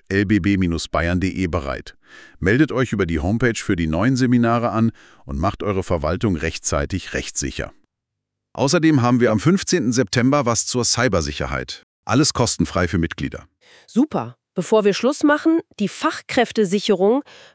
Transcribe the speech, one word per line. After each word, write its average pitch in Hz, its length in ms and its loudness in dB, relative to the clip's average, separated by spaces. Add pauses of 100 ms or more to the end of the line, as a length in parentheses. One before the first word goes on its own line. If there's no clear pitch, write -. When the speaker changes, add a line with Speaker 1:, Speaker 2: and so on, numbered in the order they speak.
Speaker 1:
L 98 160 2
B 98 140 2
B 101 180 2
minus 85 320 -2
bayern 85 300 0
punkt 90 160 -2
D 92 80 -4
E 90 40 -2
bereit. 71 480 -6 (440)
Meldet 123 320 4
euch 127 200 -2
über 98 140 0
die 82 140 -2
Homepage 110 360 0
für - 200 -2
die 82 120 0
neuen 101 300 0
Seminare 120 540 2
an 113 200 2 (320)
und 67 160 -8
macht 90 220 -4
eure 92 220 -2
Verwaltung 87 520 0
rechtzeitig 78 760 -4
rechtssicher. - 580 -6 (840)
Außerdem 147 500 2
haben 123 180 4
wir 113 100 4
am 107 80 2
fünfzehnten 160 540 2
September 127 540 2
was 117 180 0
zur 123 180 -2
Cybersicherheit. 71 1000 -2 (220)
Alles 143 280 2
kostenfrei 90 540 0
für 92 100 -2
Mitglieder. - 480 -6 (400)
Speaker 2:
Super. 165 500 -4 (180)
Bevor 208 300 2
wir 202 100 4
Schluss 254 300 0
machen, 311 380 2 (180)
die 202 80 0
Fachkräftesicherung 214 1400 0 (320)